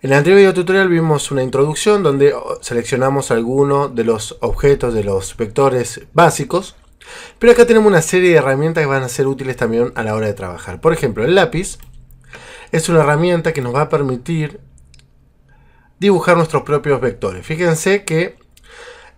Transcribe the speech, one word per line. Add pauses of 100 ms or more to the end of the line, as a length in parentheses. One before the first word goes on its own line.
En
el
anterior
video
tutorial
vimos
una
introducción
donde,
oh,
seleccionamos
algunos
de
los
objetos,
de
los
vectores (100)
básicos, (640)
pero
acá
tenemos
una
serie
de
herramientas
que
van
a
ser
útiles
también
a
la
hora
de
trabajar.
Por
ejemplo,
el
lápiz (960)
es
una
herramienta
que
nos
va
a
permitir (1400)
dibujar
nuestros
propios
vectores.
Fíjense
que, (760)